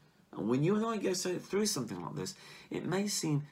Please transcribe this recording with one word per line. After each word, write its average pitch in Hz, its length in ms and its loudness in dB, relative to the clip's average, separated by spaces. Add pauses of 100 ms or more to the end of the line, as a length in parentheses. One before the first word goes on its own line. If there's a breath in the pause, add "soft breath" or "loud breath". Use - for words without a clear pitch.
(340 soft breath)
And 101 160 -2
when 135 140 4
you 190 120 6
and 214 100 2
I 226 120 0
go 185 160 0
so, 180 260 -2
through 202 280 0
something 107 340 -2
like - 140 -6
this, 92 200 -4 (340 loud breath)
it - 160 -2
may 190 220 2
seem 151 440 2